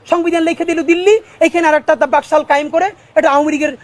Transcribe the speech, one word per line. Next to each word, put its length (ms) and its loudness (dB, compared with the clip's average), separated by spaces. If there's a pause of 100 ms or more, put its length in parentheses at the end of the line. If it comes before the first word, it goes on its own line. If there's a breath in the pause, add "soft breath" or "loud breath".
সংবিধান 360 -2
লিখে 220 -4
দিল 180 -2
দিল্লি, 360 2 (220 loud breath)
এখানে 280 2
আর 60 4
একটা 220 0
বাকশাল 480 0
কায়েম 240 -2
করে 220 -2 (240 soft breath)
এটা 160 2
আওয়ামী 220 2
লীগের 320 -4